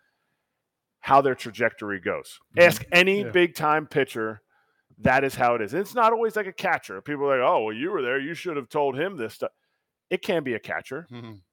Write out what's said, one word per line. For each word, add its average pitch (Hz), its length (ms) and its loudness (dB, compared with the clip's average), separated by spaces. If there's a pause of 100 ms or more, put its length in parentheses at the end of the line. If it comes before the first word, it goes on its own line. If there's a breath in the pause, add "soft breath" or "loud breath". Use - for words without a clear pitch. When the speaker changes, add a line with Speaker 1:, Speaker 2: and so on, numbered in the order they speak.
(1000)
Speaker 1:
how 139 240 4
their 135 120 2
trajectory 110 640 -6
goes. 87 380 -8 (120)
Speaker 2:
Mm-hmm. 175 180 6
Speaker 1:
Ask - 240 -2
any 190 300 4
Speaker 3:
Yeah. 117 80 -6
Speaker 1:
big-time 156 560 2
pitcher, 110 560 -4 (560)
that 135 260 2
is 135 120 -2
how 123 180 2
it 117 80 -2
is. 101 100 -6
And 160 80 -2
it's 202 140 -8
not 233 180 4
always 226 240 -2
like 208 100 -4
a 185 60 -12
catcher. 147 480 -4
People 143 320 -4
are 131 80 4
like, 131 80 4
"Oh, 156 160 2
well, 110 100 -4
you 143 160 -4
were 175 120 -2
there. 127 160 0
You 143 160 -6
should 156 240 -6
have 123 100 -10
told 143 260 0
him 170 220 -4
this 113 160 -6
stuff." - 200 -8 (580)
It - 100 -2
can 170 240 -2
be 127 80 -4
a 110 60 -4
catcher. 120 520 -10
Speaker 3:
Mm-hmm. 117 260 -16 (160)